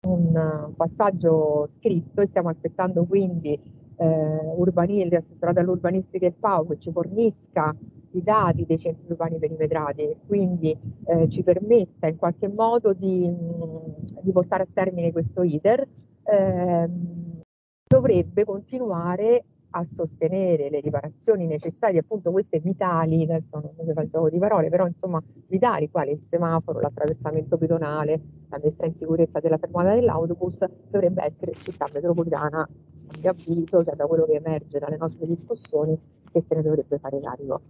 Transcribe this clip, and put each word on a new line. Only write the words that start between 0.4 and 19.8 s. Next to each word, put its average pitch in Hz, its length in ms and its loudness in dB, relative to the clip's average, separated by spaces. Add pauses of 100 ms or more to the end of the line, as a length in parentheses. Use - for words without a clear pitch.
passaggio 160 920 2
scritto, 190 520 -2
e 196 60 4
stiamo 175 220 0
aspettando 175 560 -2
quindi, 175 540 0 (380)
eh, 156 420 0 (160)
Urbani-, 180 540 2
l'assessorato 175 500 0
all'urbanistica 180 680 0
e 180 60 4
pau 175 360 0
che 151 120 -6
ci 170 120 -10
fornisca 175 840 -2 (360)
i 185 120 -6
dati 185 420 2
dei 165 140 0
centri - 320 -6
urbani 165 260 -4
perimetrati 156 640 -2
e 151 240 -4
quindi, 180 520 0 (280)
eh, 165 240 2
ci 180 140 -4
permetta 190 640 2
in 160 80 -2
qualche 175 320 -2
modo 220 460 2
di, 185 360 0
mm, 165 920 -8
di 190 100 0
portare 180 320 2
a 185 80 -4
termine 180 400 0
questo 170 300 -4
iter, 190 440 2 (380)
ehm, 180 1160 0 (440)
dovrebbe 214 600 4
continuare 208 1000 0 (280)
a 175 220 -4